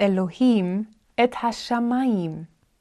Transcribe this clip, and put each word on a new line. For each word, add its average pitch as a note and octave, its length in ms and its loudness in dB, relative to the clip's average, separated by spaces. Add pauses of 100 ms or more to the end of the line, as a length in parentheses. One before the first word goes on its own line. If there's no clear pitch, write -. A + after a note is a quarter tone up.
אלוהים F#3+ 840 2 (400)
את B3 200 0
השמיים. A#3 1000 -2 (380)